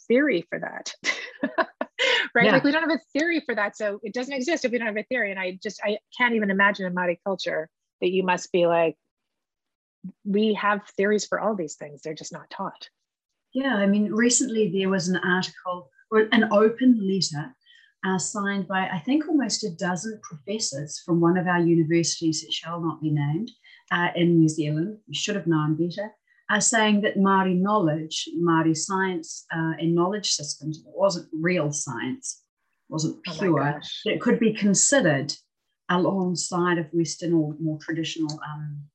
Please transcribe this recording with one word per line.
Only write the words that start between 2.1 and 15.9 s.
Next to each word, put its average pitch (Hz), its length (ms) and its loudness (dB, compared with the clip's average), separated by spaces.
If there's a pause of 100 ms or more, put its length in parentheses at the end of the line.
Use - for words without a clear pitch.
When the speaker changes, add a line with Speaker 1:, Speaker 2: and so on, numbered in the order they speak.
Speaker 1:
Right? 233 100 6
Speaker 2:
Yeah. 214 60 6
Speaker 1:
Like, 247 120 6
we 285 80 4
don't 320 160 0
have 311 120 0
a - 200 -8
theory 330 260 0
for 233 100 -4
that. 208 200 -2
So 208 280 -4
it 208 100 -10
doesn't 254 200 -6
exist 277 300 -2
if 233 80 0
we 240 60 0
don't 226 100 -4
have 208 100 -4
a 214 60 -4
theory. 226 280 -2
And 190 80 -8
I 185 220 -6
just, - 220 -10
I 208 140 -2 (180)
can't 240 200 2
even 208 160 2
imagine 196 340 2
in 180 80 -4
Māori 180 320 0
culture 165 420 -4 (340)
that 185 100 2
you 185 120 2
must 180 280 0
be 170 160 4
like, 170 280 4 (1300)
"We 208 300 2
have 202 360 -2
theories 202 360 0
for - 140 -4
all 208 160 -2
these 165 200 -8
things. 147 260 -16
They're 160 120 -8
just 156 200 -16
not 151 180 -18
taught." - 380 -12 (640)
Speaker 2:
Yeah, 262 220 -2
I 202 120 2
mean, 208 240 4
recently 226 600 2
there 190 180 0
was 185 180 0
an 185 100 0
article 180 720 -4 (220)